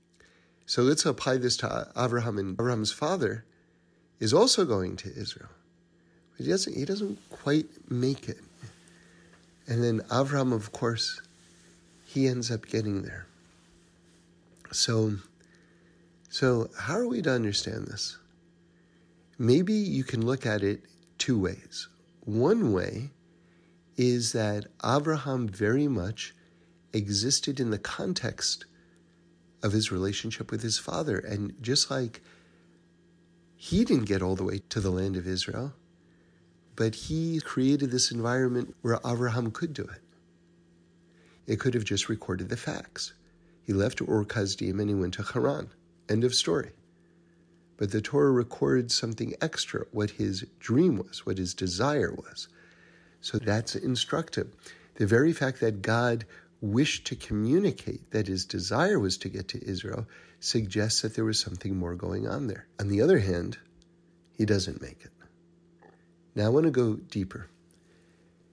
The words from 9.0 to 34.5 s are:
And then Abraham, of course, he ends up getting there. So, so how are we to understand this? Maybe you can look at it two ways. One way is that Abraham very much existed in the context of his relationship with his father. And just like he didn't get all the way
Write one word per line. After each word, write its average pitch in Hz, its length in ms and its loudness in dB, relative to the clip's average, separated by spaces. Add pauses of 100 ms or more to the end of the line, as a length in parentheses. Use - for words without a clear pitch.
And 120 160 2
then 117 180 2 (100)
Abraham, 135 400 2
of 107 200 -2
course, - 500 -2 (840)
he 135 220 2
ends 123 220 0
up 113 160 -4
getting 104 380 -2
there. 98 240 -12 (1400)
So, 110 420 2 (1200)
so 123 440 2
how - 200 -4
are 240 120 2
we 240 140 0
to 151 100 2
understand 107 540 0
this? - 320 -8 (1200)
Maybe 156 360 6
you 175 300 0
can 117 220 -2
look 127 220 0
at 107 160 0
it 101 180 0 (360)
two 127 200 2
ways. - 520 -4 (320)
One 135 500 2
way 95 380 -2 (880)
is 123 340 2
that 104 360 -2 (180)
Abraham 135 640 0
very 110 400 2
much 104 440 -4 (600)
existed 110 640 0
in 120 120 0
the 104 60 0
context - 880 -4 (960)
of 101 120 0
his 107 180 2
relationship 101 580 -4
with 107 120 -4
his 113 180 -2
father. 151 380 -2
And 101 440 -4
just 127 300 0
like 127 300 -4 (1400)
he 196 260 2
didn't 147 220 4
get 98 160 2
all 92 160 2
the 92 80 -2
way 98 240 -4